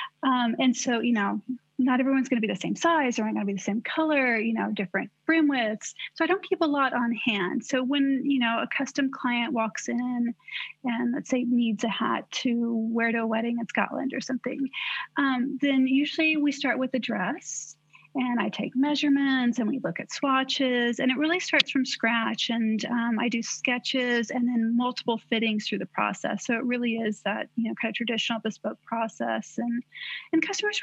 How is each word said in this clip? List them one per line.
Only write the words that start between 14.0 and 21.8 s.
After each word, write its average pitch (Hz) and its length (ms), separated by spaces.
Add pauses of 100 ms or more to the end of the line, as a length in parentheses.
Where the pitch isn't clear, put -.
or - 80
something, 262 480 (480)
um, 269 440
then 269 240
usually 302 520
we 294 140
start 254 280
with 254 140
the 262 60
dress. 226 760 (380)
And 247 280
I 208 80
take - 260
measurements 277 840
and 220 120
we 254 100
look 170 220
at - 100
swatches, 262 880
and 262 100
it 254 80
really 320 220
starts - 320
from 262 140